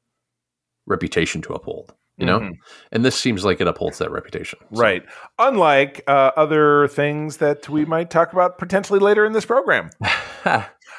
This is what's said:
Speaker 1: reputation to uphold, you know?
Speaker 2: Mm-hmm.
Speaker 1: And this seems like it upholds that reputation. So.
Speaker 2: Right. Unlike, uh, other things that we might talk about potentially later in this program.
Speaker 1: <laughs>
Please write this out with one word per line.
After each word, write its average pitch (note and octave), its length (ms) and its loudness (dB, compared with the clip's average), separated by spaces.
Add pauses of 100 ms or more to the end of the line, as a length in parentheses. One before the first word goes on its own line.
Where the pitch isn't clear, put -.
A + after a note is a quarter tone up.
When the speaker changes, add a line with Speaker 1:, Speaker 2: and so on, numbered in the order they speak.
(840)
Speaker 1:
reputation E2+ 580 -2
to - 100 -10
uphold, - 400 -12 (240)
you - 80 -4
know? F#2 140 2
Speaker 2:
Mm-hmm. F#2+ 140 -8 (380)
Speaker 1:
And A#2 140 0
this B2+ 100 2
seems G2+ 280 -2
like F#2+ 180 0
it F2+ 60 2
upholds - 320 -4
that D#2 120 -6
reputation. - 480 -12 (140)
So. A2+ 80 -2
Speaker 2:
Right. F#2+ 220 2 (360)
Unlike, D#3 680 2
uh, C3+ 280 4
other D3+ 520 4
things D3 500 -4
that D3 320 -2
we D3+ 160 -2
might E3 240 -4
talk E3 240 0
about F3+ 240 0
potentially G3 420 -2
later G#3 260 4
in A3 80 -2
this G#3+ 120 -2
program. E3+ 500 0
Speaker 1:
<laughs> - 60 -14 (960)